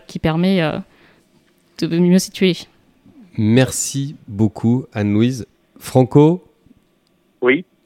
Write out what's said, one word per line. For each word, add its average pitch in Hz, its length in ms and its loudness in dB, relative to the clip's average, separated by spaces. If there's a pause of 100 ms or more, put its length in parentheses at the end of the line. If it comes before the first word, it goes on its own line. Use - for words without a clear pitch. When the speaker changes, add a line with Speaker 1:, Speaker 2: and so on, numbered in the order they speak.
Speaker 1:
qui - 140 -14
permet, 175 420 0
euh, 151 160 -4 (1000)
de 165 180 -2
mieux 180 220 4
situer. - 320 -2 (840)
Speaker 2:
Merci 127 760 0 (140)
beaucoup, 113 640 -2
Anne-Louise. 110 540 -2 (340)
Franco ? 147 640 2 (960)
Speaker 3:
Oui. 135 220 0 (220)